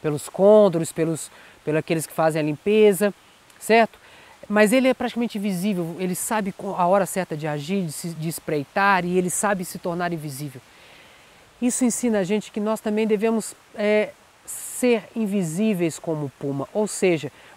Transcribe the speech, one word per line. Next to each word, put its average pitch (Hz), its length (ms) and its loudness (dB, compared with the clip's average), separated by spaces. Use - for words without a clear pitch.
pelos 151 260 -4
côndores, 190 640 4
pelos, 165 380 -4
pelos 151 140 0
aqueles 160 280 -2
que - 60 -20
fazem 160 280 2
a 151 40 0
limpeza, 202 680 4
certo? 226 400 2
Mas 208 240 4
ele 262 140 4
é 254 80 4
praticamente 233 440 -4
invisível, 185 600 -2
ele 185 160 -4
sabe 208 380 -4
co-, 196 240 -8
a 180 100 2
hora 190 200 4
certa 175 300 -6
de 151 120 -6
agir, 156 380 -4
de 151 60 -8
se, - 180 -10
de 156 180 -6
espreitar, 180 760 0
e 180 120 -2
ele 180 140 2
sabe 202 340 -2
se - 140 -12
tornar 175 340 -4
invisível. 143 480 -10
Isso 247 240 0
ensina 226 360 0
a 185 40 0
gente 202 280 -2
que 220 80 -4
nós 214 200 -2
também 220 260 0
devemos, 220 480 0
é, 214 360 2
ser - 600 -2
invisíveis 190 840 0
como 156 280 -4
o 131 120 -10
puma, 143 360 -6
ou 214 120 0
seja, 165 460 0